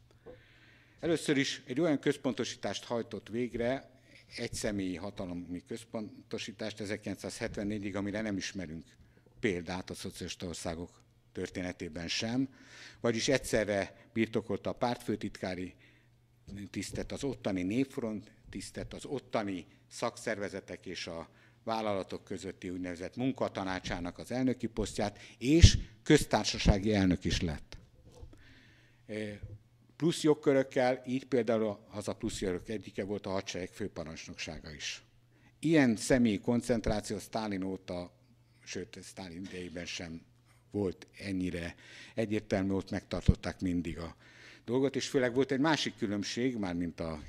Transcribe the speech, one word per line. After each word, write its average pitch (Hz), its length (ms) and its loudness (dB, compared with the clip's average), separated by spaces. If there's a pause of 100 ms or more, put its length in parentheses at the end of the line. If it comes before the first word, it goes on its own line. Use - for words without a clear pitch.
(1000)
Először 151 380 2
is - 280 0
egy 131 140 -4
olyan 160 200 4
központosítást 120 840 -2
hajtott 110 440 -4
végre, 117 600 -2 (460)
egy 117 180 -6
személyi 95 420 -2
hatalmi 87 720 -8
központosítást 110 1120 -8
ezerkilencszázhetvennégyig, 104 1160 -4
amire 101 260 -2
nem 107 160 -2
ismerünk 82 480 -8 (540)
példát 90 500 -2
a 90 40 -8
szocialista 92 540 -8
országok 82 560 -8 (280)
történetében 90 760 -6
sem, 120 420 -2 (500)
vagyis 113 280 2
egyszerre 104 840 0
birtokolta 107 560 0
a 90 40 -4
pártfőtitkári 101 1000 -4 (960)
tisztet, - 420 -6
az 95 120 -6
ottani 104 400 -2
Népfront 110 680 -2 (180)
tisztet, - 440 -10
az - 120 -10
ottani 107 600 -4 (260)
szakszervezetek 101 920 -4
és 90 220 -8
a 82 220 -8 (340)
vállalatok 104 600 -2
közötti 92 460 -8
úgynevezett 90 460 -6
munkatanácsának 95 1000 -2
az 82 140 -12
elnöki 123 360 0
posztját, 104 520 -2 (180)
és 151 400 12 (260)
köztársasági 107 920 6
elnök 95 320 6
is - 160 2
lett. 78 360 -4 (2250)
Plusz 160 280 0
jogkörökkel, 135 840 4
így 131 180 -2
például 110 540 2 (120)
az 101 160 -6
a 101 60 -4
plusz - 280 -4
jogkörök 90 280 -2
egyike 107 340 -6
volt 98 220 -4
a 104 40 -4
hadsereg 95 400 -4
főparancsnoksága 80 1040 -10
is. - 300 -10 (560)
Ilyen 143 360 6
személyi 117 440 4
koncentráció 110 800 0
Sztálin 104 440 -4
óta, 92 500 -6 (500)
sőt, - 380 -10
Sztálin 92 420 -12
idejében 90 420 -8
sem 82 360 -8 (500)
volt 98 360 0 (100)
ennyire 90 580 -4 (380)
egyértelmű, 104 580 0
ott 95 200 -2
megtartották - 720 2
mindig 85 380 -2
a 82 160 -10 (500)
dolgot, 131 300 0
és 127 120 -2
főleg 123 260 2
volt 131 180 2
egy 131 80 2
másik 147 380 2
különbség, 117 600 0
mármint 87 420 -2
a 80 300 -4